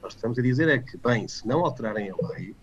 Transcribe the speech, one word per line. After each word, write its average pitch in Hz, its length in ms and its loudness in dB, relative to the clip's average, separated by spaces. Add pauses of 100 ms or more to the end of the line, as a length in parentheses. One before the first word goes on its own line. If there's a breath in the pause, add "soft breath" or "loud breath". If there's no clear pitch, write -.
nós 95 140 -12
estamos 117 240 -4
a 127 40 2
dizer 127 260 4
é 139 100 6
que, 127 180 -8
bem, 117 300 2
se - 200 -10
não 147 180 2
alterarem 107 460 -2
a - 180 -2
lei 90 340 -8